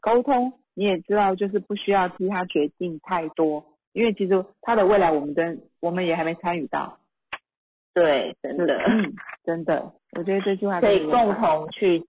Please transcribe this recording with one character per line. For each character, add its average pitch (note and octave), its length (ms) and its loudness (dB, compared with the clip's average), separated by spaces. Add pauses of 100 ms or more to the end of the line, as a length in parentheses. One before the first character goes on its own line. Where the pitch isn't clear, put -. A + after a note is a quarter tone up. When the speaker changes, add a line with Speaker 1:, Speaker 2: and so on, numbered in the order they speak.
Speaker 1:
沟 A#3+ 220 2
通。 B3+ 320 0 (200)
你 F#3+ 100 -4
也 F#3+ 140 2
知 G3+ 160 -4
道， G3 220 2
就 G3+ 100 -2
是 G3 140 -4
不 G#3 160 -6
需 G3+ 160 -2
要 F#3 160 2
替 F3+ 200 -6
他 F#3 180 -4
决 D3 220 0
定 E3+ 320 -8
太 E3+ 280 -4
多， D#3 360 -2 (280)
因 G#3+ 120 0
为 A3+ 100 2
其 G3 120 -2
实 F#3 180 2 (180)
他 A3+ 120 -2
的 G#3 120 4
未 G3+ 120 6
来 E3+ 140 4
我 D3+ 80 2
们 D3 140 -6
真， E3 260 -2 (200)
我 E3+ 100 -2
们 F3+ 160 -2
也 E3 100 0
还 E3 80 -4
没 E3 100 -4
参 F3 240 -4
与 D3 80 -6
到。 - 320 -8 (960)
Speaker 2:
对， C#3+ 480 2
真 C3+ 140 -8
的。 E3 220 0
Speaker 1:
嗯， G#3 340 0 (320)
真 E3 200 -4
的， D#3 280 -2 (240)
我 F3 80 -6
觉 F#3+ 100 0
得 G3 60 0
这 G3 160 0
句 G3+ 100 -2
话 F#3+ 140 -2
真 G#3 100 6
的 G3 80 6
Speaker 2:
可 D#3+ 60 0
以 D3+ 60 -4
共 A3+ 240 4
同 D#3+ 360 0
去 F3 380 2